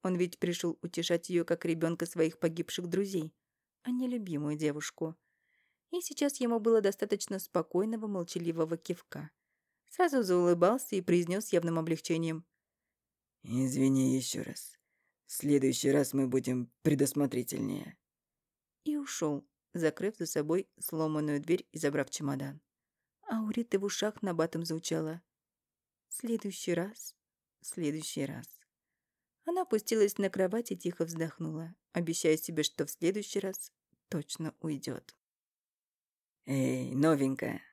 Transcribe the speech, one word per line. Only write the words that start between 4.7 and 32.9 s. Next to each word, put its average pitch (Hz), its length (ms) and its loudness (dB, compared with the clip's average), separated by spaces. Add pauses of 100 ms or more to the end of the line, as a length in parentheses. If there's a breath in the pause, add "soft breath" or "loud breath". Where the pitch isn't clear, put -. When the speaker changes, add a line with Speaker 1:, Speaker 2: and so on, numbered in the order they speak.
Speaker 1:
И 349 100 -4
сейчас 285 400 -2
ему 233 180 2
было 220 220 6
достаточно 196 580 0
спокойного, 214 680 -2
молчаливого 170 720 -2
кивка. 151 520 -10 (680)
Сразу 285 280 4
заулыбался 180 720 4
и 190 60 0
произнес 180 520 2
явным 165 240 2
облегчением: 165 680 -2 (1000)
Speaker 2:
«Извини 131 720 2
еще - 260 -2
раз. - 380 -12 (480)
В - 60 -14
следующий 135 580 4
раз 139 220 4
мы 135 120 2
будем 127 460 0 (100)
предусмотрительнее». 127 1120 0 (920)
Speaker 1:
И 302 120 0
ушел, 156 500 -2 (280)
закрыв 175 420 0
за 170 80 -4
собой 160 420 0 (120)
сломанную 156 600 0
дверь 156 320 0
и - 60 -10
забрав 156 320 0
чемодан. 139 500 -4 (720)
А 220 140 0
у 214 80 -2
Риты 233 260 0
в 190 60 2
ушах 208 400 -2
набатом 165 420 0
звучало: 160 560 -4 (880)
«Следующий 214 640 -4
раз, 175 420 -4 (460)
следующий 156 640 -4
раз». - 220 -10 (960)
Она 359 160 0
опустилась 220 560 2
на 196 140 0
кровать 190 400 0
и 190 40 -2
тихо 175 300 -2
вздохнула, 165 680 -6 (160)
обещая 165 460 2
себе, 160 260 -2
что 151 240 -2
в - 20 -14
следующий 196 500 -2